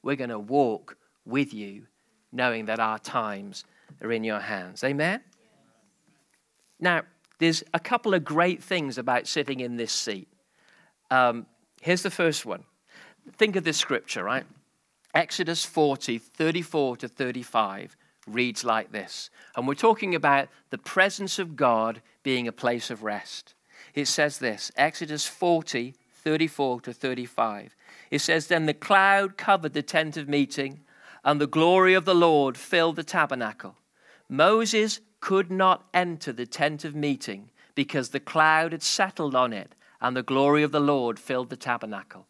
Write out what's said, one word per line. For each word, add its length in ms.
We're 140
gonna 220
walk 580
with 300
you, 320
knowing 340
that 140
our 180
times 640
are 100
in 120
your 160
hands. 440
Amen? 360
Now, 240
there's 340
a 80
couple 340
of 100
great 380
things 360
about 280
sitting 340
in 160
this 160
seat. 360
Um, 360
here's 220
the 80
first 340
one. 200
Think 200
of 80
this 140
scripture, 460
right? 200
Exodus 500
forty, 540
thirty-four 800
to 100
thirty-five 880
reads 380
like 280
this. 380
And 100
we're 80
talking 400
about 340
the 80
presence 600
of 180
God 440
being 240
a 60
place 380
of 120
rest. 520
It 120
says 320
this, 380
Exodus 500
forty, 680
thirty-four 680
to 100
thirty-five. 840
It 100
says, 260
"Then 200
the 80
cloud 600
covered 360
the 100
tent 340
of 120
meeting, 520
and 160
the 60
glory 480
of 100
the 100
Lord 420
filled 400
the 80
tabernacle. 720
Moses 720
could 300
not 420
enter 400
the 140
tent 380
of 100
meeting 560
because 340
the 120
cloud 520
had 100
settled 520
on 180
it, 220
and 160
the 60
glory 400
of 100
the 80
Lord 380
filled 320
the 60
tabernacle." 720